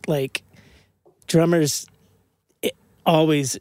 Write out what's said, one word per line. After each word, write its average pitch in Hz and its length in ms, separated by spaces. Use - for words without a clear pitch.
like, 139 360
drummers 165 600
i-, - 80
always 156 560